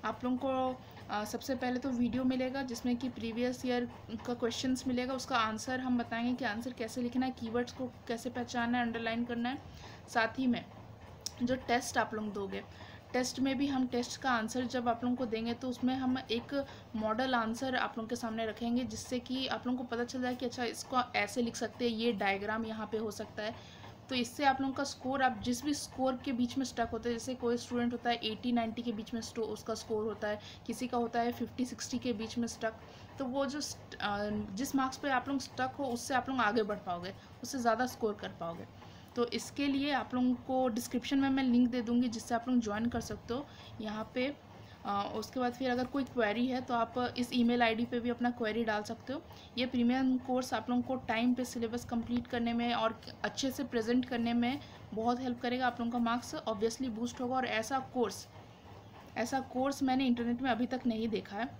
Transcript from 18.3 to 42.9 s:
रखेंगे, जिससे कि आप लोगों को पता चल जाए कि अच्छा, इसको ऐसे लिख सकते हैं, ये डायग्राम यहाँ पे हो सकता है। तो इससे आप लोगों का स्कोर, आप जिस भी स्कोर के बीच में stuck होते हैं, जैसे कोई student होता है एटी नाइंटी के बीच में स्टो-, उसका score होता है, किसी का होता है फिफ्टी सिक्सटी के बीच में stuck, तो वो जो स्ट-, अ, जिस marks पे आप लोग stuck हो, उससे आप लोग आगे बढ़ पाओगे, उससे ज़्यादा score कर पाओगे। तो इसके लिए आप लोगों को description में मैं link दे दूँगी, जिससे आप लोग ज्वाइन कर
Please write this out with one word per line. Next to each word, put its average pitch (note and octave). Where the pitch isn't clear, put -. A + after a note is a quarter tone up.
रखेंगे, A#3
जिससे A3+
कि B3+
आप A3+
लोगों B3
को B3+
पता A#3+
चल B3+
जाए B3
कि B3+
अच्छा, A#3+
इसको A#3
ऐसे G#3
लिख A#3
सकते A#3
हैं, A3+
ये A#3
डायग्राम G#3
यहाँ A3
पे A3
हो G#3+
सकता G#3
है। A3+
तो C4
इससे B3
आप C4+
लोगों C4+
का C#4
स्कोर, C4+
आप A#3
जिस A#3+
भी D4
स्कोर C4
के C#4
बीच B3
में C4
stuck A#3
होते A#3
हैं, A#3
जैसे A#3+
कोई A#3+
student A#3+
होता A#3
है A#3
एटी A3+
नाइंटी A#3
के A#3+
बीच A3
में A3+
स्टो-, A3
उसका G#3+
score G#3+
होता G#3+
है, G#3
किसी A#3+
का B3
होता A#3
है A#3+
फिफ्टी A#3+
सिक्सटी -
के B3
बीच A3
में A#3
stuck, A3
तो C#4
वो C4+
जो C#4+
स्ट-, -
अ, G#3
जिस G#3
marks C4
पे C#4+
आप B3+
लोग C#4
stuck B3+
हो, C#4
उससे A#3+
आप B3
लोग C4
आगे A3
बढ़ G3+
पाओगे, F3+
उससे C4
ज़्यादा A#3
score A3+
कर F#3+
पाओगे। -
तो A#3+
इसके C#4
लिए C#4
आप B3+
लोगों B3+
को B3+
description B3
में C#4
मैं C4+
link B3
दे B3
दूँगी, A#3+
जिससे A3+
आप A#3
लोग B3+
ज्वाइन G#3+
कर A#3+